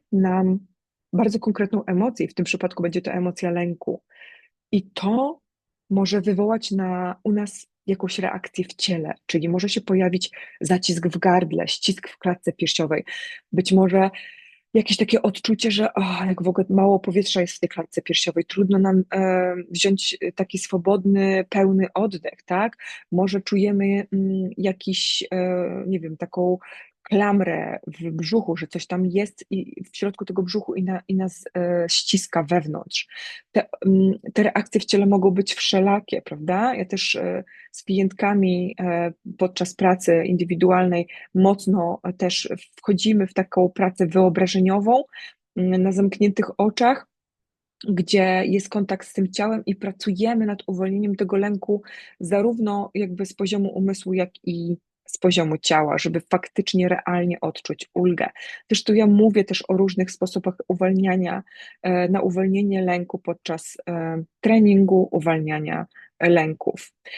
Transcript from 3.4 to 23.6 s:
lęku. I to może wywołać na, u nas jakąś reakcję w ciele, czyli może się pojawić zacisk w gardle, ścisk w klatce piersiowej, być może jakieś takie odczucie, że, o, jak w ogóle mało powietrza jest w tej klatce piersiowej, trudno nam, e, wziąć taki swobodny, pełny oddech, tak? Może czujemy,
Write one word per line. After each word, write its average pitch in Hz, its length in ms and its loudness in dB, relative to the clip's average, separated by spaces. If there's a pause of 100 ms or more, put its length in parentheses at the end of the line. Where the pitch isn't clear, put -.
lęku. 175 520 -6 (680)
I 196 200 0
to 254 500 -2 (480)
może 196 320 0
wywołać 208 500 0
na, 180 520 -4
u 214 80 0
nas 208 360 -4 (180)
jakąś 190 340 -4
reakcję 180 460 -6
w - 80 -18
ciele, 160 400 -4 (120)
czyli 165 240 -2
może 180 200 0
się 202 120 -2
pojawić 185 500 0 (300)
zacisk 180 460 0
w 170 100 -4
gardle, 170 500 2
ścisk - 420 -4
w - 80 -20
klatce 180 360 -4
piersiowej, 160 500 -2 (480)
być 180 200 0
może 190 380 6 (640)
jakieś 214 240 4
takie 220 240 2
odczucie, 214 500 0
że, 208 220 0
o, 185 320 -2
jak 185 180 -2
w 170 40 0
ogóle 185 220 2
mało 190 300 6
powietrza 190 420 0
jest 175 120 -2
w - 60 -18
tej 175 100 -2
klatce - 320 -8
piersiowej, 170 440 -2
trudno 196 340 2
nam, 190 240 4 (100)
e, 185 420 0 (160)
wziąć 196 460 0 (180)
taki 190 220 -4
swobodny, 190 920 0
pełny 190 440 2
oddech, 196 520 -4
tak? 202 320 -2 (340)
Może 190 300 0
czujemy, 202 720 0